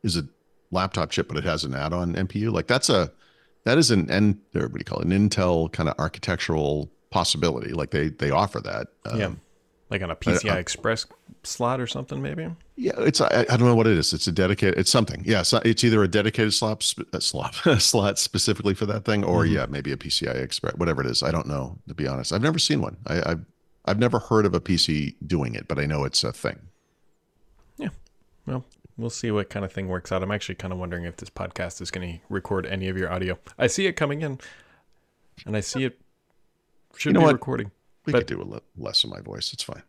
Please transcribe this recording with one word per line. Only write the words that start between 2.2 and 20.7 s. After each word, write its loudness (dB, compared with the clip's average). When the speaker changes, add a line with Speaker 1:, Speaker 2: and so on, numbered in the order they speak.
Speaker 1:
P -6
U. -2
Like, 0
that's 2
a, 4
that 4
is 6
an 4
N-, 4
or 0
what -2
do -6
you -8
call -6
it? -2
An 4
Intel 2
kind -2
of 0
architectural -2
possibility. 0
Like, -4
they, 0
they -2
offer 0
that. -6
Speaker 2:
Yeah. 0
Speaker 1:
Um, -10
Speaker 2:
Like -2
on -6
a -4
Speaker 1:
but, -4
uh, 2
Speaker 2:
P 4
C -2
I 2
Express -4
slot -2
or -4
something, -8
maybe? -6
Speaker 1:
Yeah, -2
it's, 4
I, 4
I 4
don't 6
know 8
what 6
it 8
is. 2
It's -2
a 0
dedicated, 2
it's 2
something. 2
Yeah, 2
so 4
it's 4
either 6
a 6
dedicated 2
slot, -2
sp-, -4
uh, -2
slot, -4
<laughs> 4
slot 4
specifically 0
for -2
that -4
thing, 2
or, 4
Speaker 2:
Mm-hmm. 4
Speaker 1:
yeah, 0
maybe -6
a -4
P -12
C -2
I -4
Express, -4